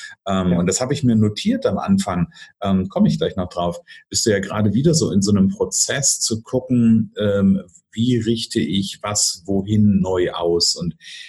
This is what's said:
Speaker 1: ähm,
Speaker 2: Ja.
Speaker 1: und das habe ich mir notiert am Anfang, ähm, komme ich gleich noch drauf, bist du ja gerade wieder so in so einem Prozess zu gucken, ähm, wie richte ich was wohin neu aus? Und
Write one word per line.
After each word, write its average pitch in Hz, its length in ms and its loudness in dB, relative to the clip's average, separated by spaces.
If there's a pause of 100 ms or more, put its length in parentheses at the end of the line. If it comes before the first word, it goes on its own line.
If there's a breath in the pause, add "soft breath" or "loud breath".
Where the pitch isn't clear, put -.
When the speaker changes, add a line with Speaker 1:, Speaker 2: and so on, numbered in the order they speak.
(280 loud breath)
Speaker 1:
ähm, 95 240 0
Speaker 2:
Ja. 87 80 2
Speaker 1:
und 90 80 0
das 95 140 0
habe 127 120 -2
ich - 100 -6
mir 120 120 4
notiert 110 500 0
am 196 140 -2
Anfang, 190 480 0 (340 loud breath)
ähm, 95 280 0
komme 202 180 2
ich 160 100 0
gleich - 180 -2
noch 90 140 -4
drauf, 87 300 -4 (300 loud breath)
bist - 160 -4
du 113 40 2
ja 98 100 2
gerade 104 360 -2
wieder 156 180 2
so 160 180 0
in 98 120 2
so 104 80 2
einem 95 180 4
Prozess - 720 -2
zu 113 240 -4
gucken, 117 760 2
ähm, 98 440 2 (280)
wie 120 260 0
richte 113 420 -2
ich 98 420 -4
was 104 460 -4
wohin 98 520 2
neu 90 320 0
aus? 85 440 0
Und 82 200 -8 (340 loud breath)